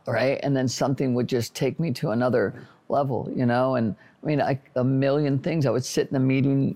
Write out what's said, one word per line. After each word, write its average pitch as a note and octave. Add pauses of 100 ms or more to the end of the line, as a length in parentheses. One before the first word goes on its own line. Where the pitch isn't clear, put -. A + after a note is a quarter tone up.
right? B2
And C#3
then C3
something C3
would A#2+
just A#2
take -
me E3
to B2+
another A#2 (340)
level, C3+
you B2+
know? B2+
And A2+ (260)
I -
mean, D3+
I, C3+ (160)
a B2+
million C3+
things. D#3+
I B2
would B2+
sit -
in D3
a C3
meeting C3+